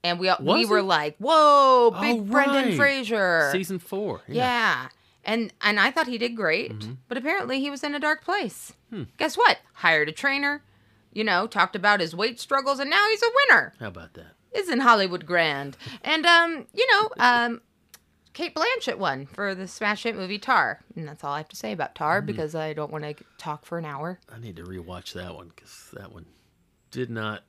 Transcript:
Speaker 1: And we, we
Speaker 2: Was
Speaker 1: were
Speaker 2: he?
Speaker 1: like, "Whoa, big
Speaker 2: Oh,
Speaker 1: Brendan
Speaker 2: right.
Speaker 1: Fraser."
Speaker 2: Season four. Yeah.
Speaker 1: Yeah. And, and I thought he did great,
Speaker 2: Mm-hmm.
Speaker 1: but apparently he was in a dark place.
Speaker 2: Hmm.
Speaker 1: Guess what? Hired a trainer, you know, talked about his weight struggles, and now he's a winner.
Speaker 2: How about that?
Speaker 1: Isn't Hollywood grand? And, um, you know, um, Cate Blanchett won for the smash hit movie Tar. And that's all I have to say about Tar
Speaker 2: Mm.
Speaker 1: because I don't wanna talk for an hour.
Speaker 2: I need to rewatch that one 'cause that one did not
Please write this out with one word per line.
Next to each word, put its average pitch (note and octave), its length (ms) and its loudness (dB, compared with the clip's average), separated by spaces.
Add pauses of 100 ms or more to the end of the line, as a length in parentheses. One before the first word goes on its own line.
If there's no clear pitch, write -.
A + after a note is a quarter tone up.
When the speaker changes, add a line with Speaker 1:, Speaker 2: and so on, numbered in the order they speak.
Speaker 1:
And F3 160 -2
we, F#3 100 0 (120)
we C3 40 -10
Speaker 2:
Was G#3 240 2
Speaker 1:
were G#3+ 100 4
Speaker 2:
he? G3+ 40 2
Speaker 1:
like, D3+ 360 0
"Whoa, C4+ 720 6 (100)
big A#3 160 0
Speaker 2:
Oh, A3 60 -4
Speaker 1:
Brendan C#4 480 2
Speaker 2:
right. F3+ 60 0
Speaker 1:
Fraser." G#3 760 2
Speaker 2:
Season F#3 260 -4
four. F#3+ 480 -8
Yeah. C3 80 -12
Speaker 1:
Yeah. A3+ 540 0 (360)
And, A3 360 -4
and G#3 180 2
I G#3+ 120 4
thought D4+ 160 0
he B3 120 -6
did A#3 160 -4
great, F#3 380 -2
Speaker 2:
Mm-hmm. G#2+ 200 -10 (140)
Speaker 1:
but B3+ 120 -6
apparently C4+ 420 -4
he C#4+ 100 -4
was C#4 140 -10
in D4 100 -4
a C#4+ 60 -6
dark D4+ 240 -2
place. F4 480 -6 (180)
Speaker 2:
Hmm. F#3 140 -8 (140)
Speaker 1:
Guess - 180 -2
what? A4+ 220 4 (160)
Hired D#3 340 2
a D#3+ 40 -10
trainer, C#4+ 500 -2 (500)
you G#3+ 100 -6
know, G3+ 240 2
talked G3 300 -2
about G3+ 240 2
his E3 160 -4
weight A#3 240 -2
struggles, C4+ 400 -2
and C#4 80 -4
now G4 220 2
he's G#4+ 120 0
a A#4 40 2 (240)
winner. D#3 280 4
Speaker 2:
How A2 100 -10
about - 260 -16
that? - 180 -20 (200)
Speaker 1:
Isn't F4 280 -2
Hollywood F#3+ 460 4
grand? D3+ 500 0 (260)
And, D4+ 220 -2
um, E4+ 500 4
you B4+ 160 2
know, G#4+ 280 4
um, A#3+ 420 2 (720)
Cate D#4 220 -8
Blanchett G#4 420 -2
won C#3+ 300 -4
for G3 280 -6
the F#3 140 -10
smash G#3 360 -4
hit A3+ 120 -4
movie G3 220 -8
Tar. F#3+ 420 0 (160)
And D#3+ 100 -10
that's D3+ 160 -16
all C#3+ 120 -6
I D3+ 40 -4
have D3+ 120 -10
to - 60 -20
say - 160 -8
about D#3 220 -6
Tar E3 280 0
Speaker 2:
Mm. - 40 -8
Speaker 1:
because D#3 280 -6
I D#3 180 -6
don't D3+ 180 -8
wanna D3+ 240 -10 (220)
talk D3+ 300 -10
for E3+ 100 -8
an E3 80 -6
hour. D3+ 340 -10 (160)
Speaker 2:
I A2+ 40 -18
need A2 180 -14
to E2+ 80 -14
rewatch F2+ 480 -12
that F2+ 220 -12
one E2+ 160 -20
'cause - 420 -20
that G2 200 -18
one E2 120 -20 (680)
did B2+ 200 -6
not G#2+ 380 -6